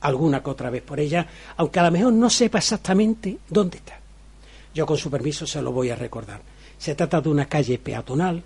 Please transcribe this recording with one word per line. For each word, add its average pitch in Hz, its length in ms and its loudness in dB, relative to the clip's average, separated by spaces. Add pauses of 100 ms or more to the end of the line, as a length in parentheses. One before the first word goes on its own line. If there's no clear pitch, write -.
alguna 139 400 2
que 143 80 -6
otra 131 180 -6
vez 120 140 -6
por 147 180 -8
ella, 165 260 0 (300)
aunque 170 240 0
a 175 40 8
lo 165 80 6
mejor 220 200 4
no 226 160 6
sepa 220 300 2
exactamente 214 800 0 (100)
dónde 185 300 0
está. - 200 -20 (760)
Yo, 156 100 0
con 147 140 0
su 147 120 -6
permiso, 147 360 -4
se 143 160 -6
lo 127 100 -4
voy 123 160 0
a 120 80 -4
recordar. 110 460 -10 (340)
Se - 180 -6
trata 160 280 0
de 156 80 0
una 143 160 2
calle 123 320 0
peatonal 165 680 -4